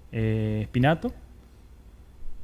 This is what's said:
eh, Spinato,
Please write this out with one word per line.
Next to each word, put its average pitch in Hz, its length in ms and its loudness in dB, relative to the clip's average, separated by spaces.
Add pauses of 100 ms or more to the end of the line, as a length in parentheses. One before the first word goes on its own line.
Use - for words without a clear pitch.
(100)
eh, 110 580 0
Spinato, 160 440 2 (1300)